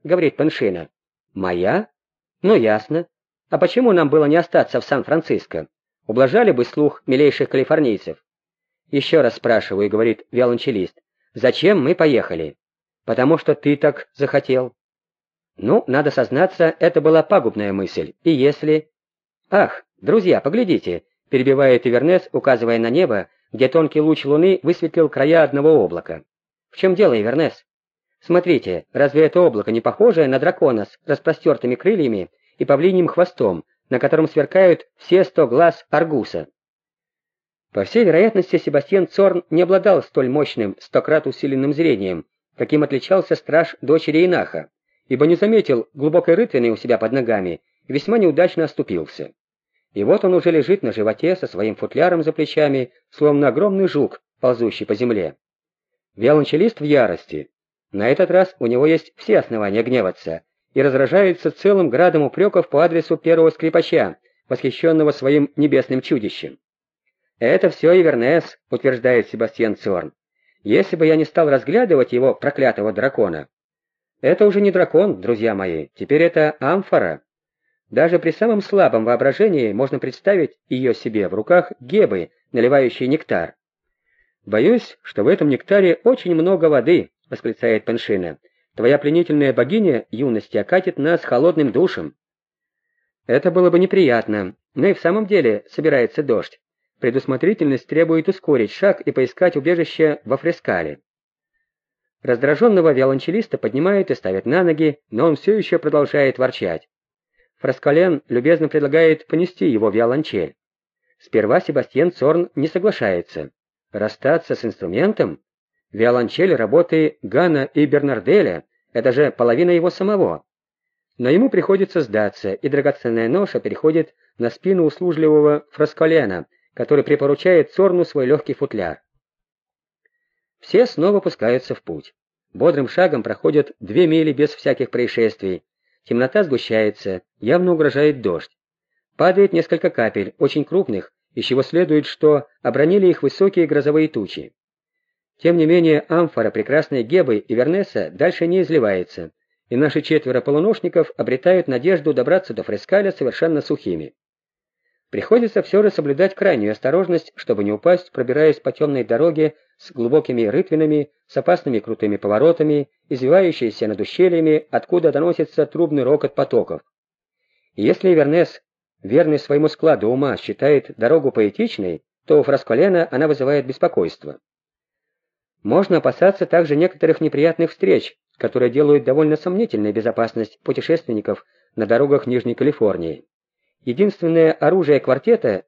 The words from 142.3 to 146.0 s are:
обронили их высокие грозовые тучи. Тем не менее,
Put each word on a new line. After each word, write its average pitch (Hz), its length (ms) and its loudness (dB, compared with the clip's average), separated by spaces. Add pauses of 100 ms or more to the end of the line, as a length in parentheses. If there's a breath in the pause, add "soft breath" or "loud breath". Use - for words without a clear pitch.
обронили 156 440 2
их 170 160 2
высокие 175 440 0
грозовые 151 420 0
тучи. 95 440 -10 (880)
Тем 170 180 0
не 160 100 2
менее, 160 420 4